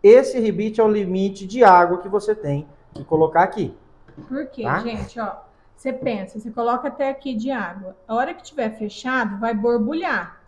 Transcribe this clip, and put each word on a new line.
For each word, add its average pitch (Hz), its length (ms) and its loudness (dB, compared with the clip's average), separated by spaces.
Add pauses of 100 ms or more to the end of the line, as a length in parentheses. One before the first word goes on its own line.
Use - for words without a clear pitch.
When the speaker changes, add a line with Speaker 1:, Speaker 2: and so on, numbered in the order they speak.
Speaker 1:
Esse 254 380 8
rebite 214 420 -2
é - 20 6
o 214 40 6
limite 196 580 -2
de 226 180 2
água 180 360 8
que 196 100 -12
você 208 240 -2
tem 147 340 -4 (260)
que 143 100 -16
colocar 160 400 2
aqui. 190 340 -4 (500)
Speaker 2:
Por 269 200 -8
quê, - 160 -12
Speaker 1:
Tá? 185 160 -2
Speaker 2:
gente? 226 400 -10
Ó, 202 140 -8 (420)
você 262 160 -8
pensa, 220 480 -6
você 226 100 -14
coloca 240 380 -4
até 277 220 -4
aqui 269 260 -8
de 233 160 -6
água. 190 440 -10 (120)
A 220 80 -6
hora 285 180 -2
que - 80 -16
tiver 226 280 -6
fechado, 220 680 -6
vai 226 160 -2
borbulhar. 240 960 -2